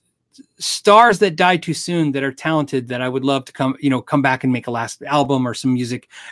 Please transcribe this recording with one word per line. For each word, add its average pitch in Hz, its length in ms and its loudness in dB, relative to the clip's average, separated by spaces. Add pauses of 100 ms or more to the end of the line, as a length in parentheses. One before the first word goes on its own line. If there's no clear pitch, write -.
(580)
stars 214 600 4
that 190 160 2
die 180 220 2
too 165 160 -6
soon 165 380 -2
that 135 120 -4
are 135 80 -2
talented 143 560 -2
that 123 140 -6
I 127 80 -4
would 127 140 -4
love 135 220 0
to - 80 -20
come, 135 260 -2
you 143 100 -2
know, 127 120 0
come 147 200 0
back 131 220 0
and 131 100 0
make 117 140 -4
a 123 40 -6
last 113 320 -8
album 135 440 0
or 117 60 -6
some 127 200 -2
music 123 360 -4 (220)